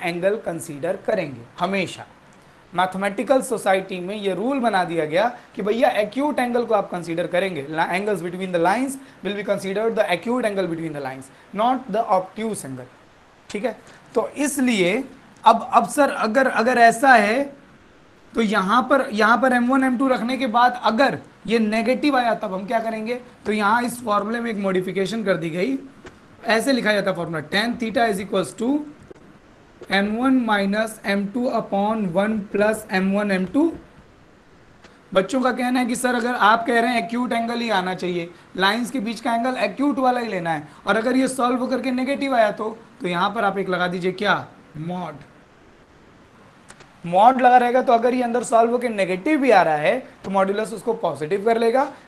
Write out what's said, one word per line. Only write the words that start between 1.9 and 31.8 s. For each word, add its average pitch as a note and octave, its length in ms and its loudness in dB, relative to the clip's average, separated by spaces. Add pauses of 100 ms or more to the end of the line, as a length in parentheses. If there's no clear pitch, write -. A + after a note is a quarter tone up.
मैथमेटिकल G3 680 0
सोसाइटी F#3+ 580 -2
में F3+ 160 -8
ये G3 180 -2
रूल B3+ 260 -2
बना G#3 240 2
दिया E3 200 -2
गया E3+ 240 0 (260)
कि A3+ 80 -6
भैया, A3+ 280 2
एक्यूट B3 480 -2
एंगल A#3+ 260 0
को A3 100 0
आप G3 160 0
कंसीडर E3+ 360 -4
करेंगे, F3 400 -2
la-, D#3+ 240 -2
angles F#3 340 -2
between F#3 320 -6
the E3 80 2
lines B3+ 340 0 (260)
will G3+ 140 -6
be G3+ 80 -8
considered G3+ 520 -2
the G3+ 120 0
acute A3+ 400 -2
angle F#3 240 -2
between D#3+ 240 -6
the C#3 80 -8
lines, C3+ 240 -12 (260)
not A#3+ 400 0
the A3+ 160 -2
obtuse G3+ 540 -2
angle। B2+ 240 -12 (600)
ठीक G#3 140 -4
है, A3+ 120 -4 (380)
तो - 140 2
इसलिए B3 640 2 (520)
अब, A3 280 6
अब A#3 160 4
सर, C#4 220 2
अगर, A3+ 360 0
अगर A#3+ 320 2
ऐसा A#3 300 6
है A3+ 340 6 (920)
तो A#3 100 0
यहाँ G#3 400 2
पर, B3+ 300 2
यहाँ G#3+ 260 4
पर B3 140 4
एम B3 160 2
वन, C4+ 160 2
एम B3+ 140 0
टू C4+ 100 2
रखने B3 280 0
के C4+ 100 -2
बाद A#3+ 380 2
अगर A3+ 340 2 (280)
ये A3 120 2
नेगेटिव A3+ 580 2
आया, A#3+ 180 2
तब G#3 200 -4
हम F#3+ 120 -6
क्या A3+ 140 -2
करेंगे? A3+ 400 -6 (260)
तो G#3 60 0
यहाँ G#3+ 300 2
इस A#3+ 220 -6
फॉर्मूले G#3 360 0
में A#3 100 -4
एक G#3+ 60 -6
मॉडिफिकेशन F#3+ 680 -2
कर F#3 120 2
दी E3 140 -6
गई, G3 260 -2 (680)
ऐसे A3+ 260 2
लिखा G#3+ 200 0
जाता G3 200 0
फॉर्मूला, D#3+ 360 -6
tan A3 300 -2
theta A3+ 320 0
is G3+ 160 -6
equals F3+ 320 -4
to C4+ 200 0 (1120)
एम G3+ 260 0
वन C4 240 2
माइनस G#3+ 640 0
एम G3+ 200 0
टू B3 260 -4
upon G#3+ 640 -2